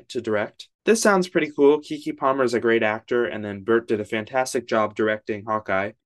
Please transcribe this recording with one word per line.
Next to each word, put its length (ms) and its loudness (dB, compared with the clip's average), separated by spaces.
to 100 -6
direct. 480 -4
This 160 2
sounds 300 2
pretty 260 -2
cool. 240 6
Keke 380 -10
Palmer 260 0
is 120 0
a 40 2
great 220 2
actor, 440 0
and 200 -8
then 180 -10
Bert 240 2
did 120 0
a 60 -6
fantastic 600 -4
job 280 0
directing 500 -2
Hawkeye. 460 -2